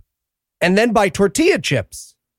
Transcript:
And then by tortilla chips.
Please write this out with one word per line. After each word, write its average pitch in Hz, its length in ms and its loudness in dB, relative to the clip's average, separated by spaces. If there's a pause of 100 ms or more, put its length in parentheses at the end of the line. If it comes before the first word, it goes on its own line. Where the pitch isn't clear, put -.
(640)
And 180 160 2
then 226 160 2
by 202 160 2
tortilla 302 480 0
chips. - 560 -6 (240)